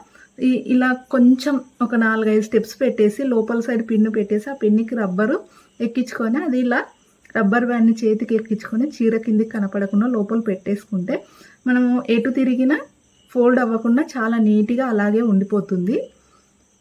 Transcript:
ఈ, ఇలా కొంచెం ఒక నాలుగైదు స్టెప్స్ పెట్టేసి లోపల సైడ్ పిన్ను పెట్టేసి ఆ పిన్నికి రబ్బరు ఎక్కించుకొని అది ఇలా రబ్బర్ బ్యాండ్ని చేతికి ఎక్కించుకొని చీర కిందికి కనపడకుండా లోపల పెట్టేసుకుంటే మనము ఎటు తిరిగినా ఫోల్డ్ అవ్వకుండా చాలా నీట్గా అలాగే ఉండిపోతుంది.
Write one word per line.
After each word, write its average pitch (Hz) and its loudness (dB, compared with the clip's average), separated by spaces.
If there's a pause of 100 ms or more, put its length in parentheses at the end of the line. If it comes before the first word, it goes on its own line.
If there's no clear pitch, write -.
(400)
ఈ, 254 0
ఇలా 254 2 (180)
కొంచెం 262 4 (220)
ఒక 240 -2
నాలుగైదు 220 2
స్టెప్స్ - -2
పెట్టేసి 214 2
లోపల 233 0
సైడ్ 226 -2
పిన్ను 220 2
పెట్టేసి 214 -2
ఆ 277 -8
పిన్నికి 220 0
రబ్బరు 214 -2 (400)
ఎక్కించుకొని 240 -2
అది 294 -2
ఇలా 247 0 (520)
రబ్బర్ 226 2
బ్యాండ్ని 226 2 (100)
చేతికి 220 0
ఎక్కించుకొని 220 -4
చీర 226 0
కిందికి 220 0
కనపడకుండా 202 -2
లోపల 226 -2
పెట్టేసుకుంటే 202 -4 (420)
మనము 247 2
ఎటు 233 0
తిరిగినా 254 0 (560)
ఫోల్డ్ 247 4
అవ్వకుండా 233 0
చాలా 233 -4
నీట్గా 220 2
అలాగే 208 0
ఉండిపోతుంది. 196 0 (720)